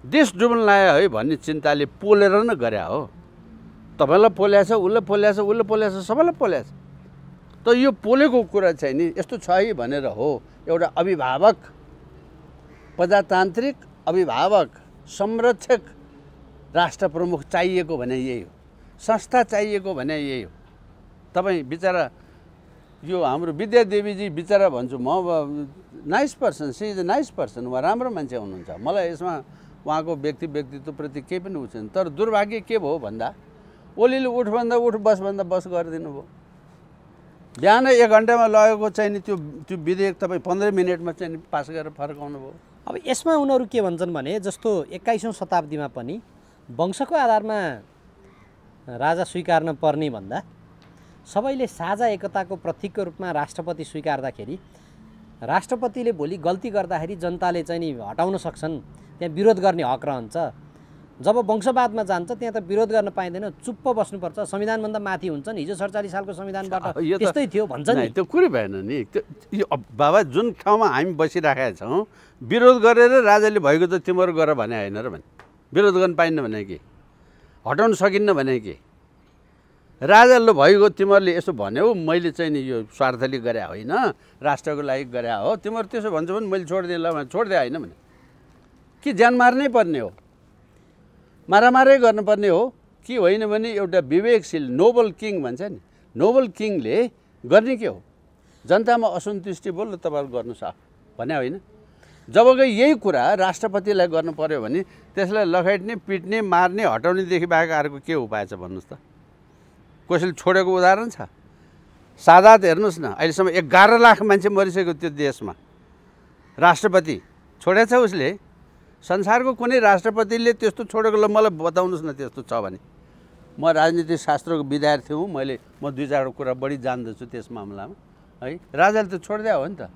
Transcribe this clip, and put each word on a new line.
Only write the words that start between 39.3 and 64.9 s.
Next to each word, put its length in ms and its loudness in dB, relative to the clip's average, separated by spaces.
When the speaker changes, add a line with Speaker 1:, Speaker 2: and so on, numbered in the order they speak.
Speaker 1:
त्यो 100 -8
विधेयक 400 -2
तपाईँ 220 -6
पन्ध्र 320 -2
मिनटमा 400 -2
चाहिँ 220 -12
नि 60 -12
पास 180 -6
गरेर 220 -10
फर्काउनु 480 -12
भयो। 140 -18
Speaker 2:
अब 60 -10
यसमा 320 -2
उनीहरू 320 0
के 140 -2
भन्छन् 320 -4
भने, 260 -6
जस्तो 300 -6
एक्काइसौँ 380 -4
शताब्दीमा 580 -4
पनि 240 -10
वंशको 460 -4
आधारमा 440 0
राजा 360 -2
स्वीकार्न 520 -2
पर्ने 340 -2
भन्दा 320 -10
सबैले 440 -4
साझा 400 -4
एकताको 480 -6
प्रतीकको 480 -8
रूपमा 280 -10
राष्ट्रपति 520 -6
स्वीकार्दाखेरि 720 -8
राष्ट्रपतिले 720 -2
भोलि 260 -6
गल्ती 320 -4
गर्दाखेरि 460 -6
जनताले 480 -4
चाहिँ 160 -8
नि 160 -6
हटाउन 420 -4
सक्छन्, 380 -8
त्यहाँ 120 -8
विरोध 280 2
गर्ने 240 0
हक 200 -4
रहन्छ। 320 -8
जब 120 2
वंशवादमा 560 0
जान्छ 280 -4
त्यहाँ 220 -8
त 140 -8
विरोध 240 0
गर्न 240 0
पाइँदैन, 480 -8
चुप्प 240 -8
बस्नुपर्छ, 560 -6
संविधानभन्दा 560 -6